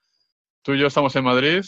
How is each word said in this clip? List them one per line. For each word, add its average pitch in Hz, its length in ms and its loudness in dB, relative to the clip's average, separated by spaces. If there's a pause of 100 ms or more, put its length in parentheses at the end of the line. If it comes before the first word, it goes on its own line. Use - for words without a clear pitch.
(640)
Tú 139 100 -4
y 135 60 0
yo 143 80 2
estamos 139 280 0
en 135 80 0
Madrid, 139 440 0